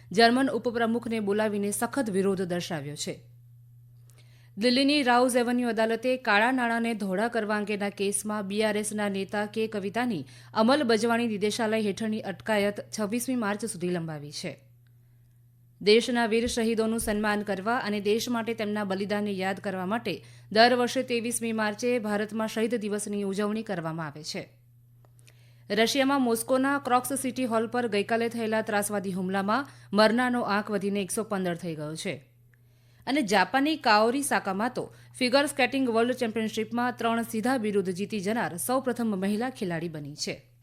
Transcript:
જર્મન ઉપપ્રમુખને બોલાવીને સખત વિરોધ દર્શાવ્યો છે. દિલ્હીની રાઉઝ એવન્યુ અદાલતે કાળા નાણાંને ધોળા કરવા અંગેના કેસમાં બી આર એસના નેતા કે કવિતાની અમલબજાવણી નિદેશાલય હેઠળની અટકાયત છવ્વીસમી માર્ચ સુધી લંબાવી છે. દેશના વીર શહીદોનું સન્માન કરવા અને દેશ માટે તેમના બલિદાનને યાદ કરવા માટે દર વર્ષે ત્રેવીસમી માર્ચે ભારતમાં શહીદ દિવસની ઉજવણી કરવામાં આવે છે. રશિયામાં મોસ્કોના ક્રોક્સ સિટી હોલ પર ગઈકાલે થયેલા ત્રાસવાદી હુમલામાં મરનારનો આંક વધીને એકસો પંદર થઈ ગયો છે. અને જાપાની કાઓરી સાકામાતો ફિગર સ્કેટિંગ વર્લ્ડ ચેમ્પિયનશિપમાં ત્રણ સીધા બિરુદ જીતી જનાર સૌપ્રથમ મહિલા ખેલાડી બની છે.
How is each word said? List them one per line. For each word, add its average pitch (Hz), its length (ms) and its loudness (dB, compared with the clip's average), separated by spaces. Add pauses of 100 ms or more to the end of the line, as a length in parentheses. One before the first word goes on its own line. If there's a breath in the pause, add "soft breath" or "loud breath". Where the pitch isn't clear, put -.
(120 loud breath)
જર્મન 233 380 6
ઉપપ્રમુખને 226 720 -2
બોલાવીને 202 500 0
સખત 226 400 -2
વિરોધ 190 320 2
દર્શાવ્યો 165 540 -4
છે. - 360 -10 (1300 soft breath)
દિલ્હીની 269 440 4
રાઉઝ 247 340 4
એવન્યુ 247 320 2
અદાલતે 226 480 0
કાળા 233 360 4
નાણાંને 233 420 0
ધોળા 202 340 0
કરવા 214 280 -2
અંગેના 202 320 -2
કેસમાં 202 580 -2
બી 202 160 -2
આર 214 140 2
એસના 208 320 -2
નેતા 196 380 -2
કે 220 200 -2
કવિતાની 208 600 -4 (280 loud breath)
અમલબજાવણી 233 720 4
નિદેશાલય 214 540 0
હેઠળની 214 400 -2
અટકાયત 202 600 -2 (180)
છવ્વીસમી 240 380 -2
માર્ચ 208 280 -2
સુધી 180 240 -4
લંબાવી 160 440 -4
છે. 151 260 -10 (1200)
દેશના 233 460 4
વીર 226 200 2
શહીદોનું 226 540 0
સન્માન 208 420 0
કરવા 202 340 -2
અને 208 240 -2
દેશ 208 280 0
માટે 233 260 -2
તેમના 208 300 -2
બલિદાનને 202 460 -2
યાદ 190 300 -4
કરવા 185 260 -6
માટે 208 360 -4 (300 loud breath)
દર 240 220 8
વર્ષે 247 280 0
ત્રેવીસમી 233 500 -2
માર્ચે 220 460 0
ભારતમાં 214 500 -2
શહીદ 226 260 0
દિવસની 208 480 -2
ઉજવણી 208 400 -2
કરવામાં 165 440 -6
આવે 151 160 -12
છે. - 280 -10 (1200 soft breath)
રશિયામાં 262 520 2
મોસ્કોના 262 560 2
ક્રોક્સ 254 340 2
સિટી 254 320 -4
હોલ 226 220 0
પર 240 220 -2
ગઈકાલે 226 400 0
થયેલા 226 340 -2
ત્રાસવાદી 202 500 -2
હુમલામાં 196 540 0 (260 loud breath)
મરનારનો 233 500 4
આંક 208 280 -2
વધીને 202 320 -2
એકસો 196 220 -4
પંદર 190 300 -2
થઈ 170 200 -8
ગયો 151 220 -8
છે. 156 360 -8 (720 soft breath)
અને 277 160 0
જાપાની 240 540 2
કાઓરી 233 460 4
સાકામાતો 202 720 -2 (240 loud breath)
ફિગર 262 280 4
સ્કેટિંગ 269 420 0
વર્લ્ડ 233 240 2
ચેમ્પિયનશિપમાં 226 800 -2
ત્રણ 233 300 0
સીધા 226 340 0
બિરુદ 202 340 0
જીતી 196 300 -4
જનાર 185 360 -2
સૌપ્રથમ 247 500 -2
મહિલા 208 440 0
ખેલાડી 170 380 -4
બની 147 260 -10
છે. - 280 -8 (200)